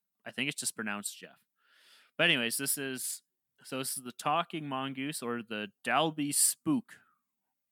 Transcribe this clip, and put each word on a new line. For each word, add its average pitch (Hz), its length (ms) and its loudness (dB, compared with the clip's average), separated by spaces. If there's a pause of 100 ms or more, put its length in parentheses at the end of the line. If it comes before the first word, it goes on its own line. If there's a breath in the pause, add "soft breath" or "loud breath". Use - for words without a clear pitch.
(260)
I 117 40 -8
think 131 180 -2
it's - 120 -4
just - 160 -4
pronounced 104 420 -4
Jeff. 82 200 -18 (800 soft breath)
But 160 60 6
anyways, 127 340 4
this 139 200 0
is, 135 440 -6 (420)
so 131 140 -6
this 131 180 -4
is 135 80 -10
the 123 80 -8
talking 156 560 0
mongoose 135 540 -4
or 120 200 -2
the 107 260 -4 (160)
Dalby 147 480 4
spook. - 600 2 (800)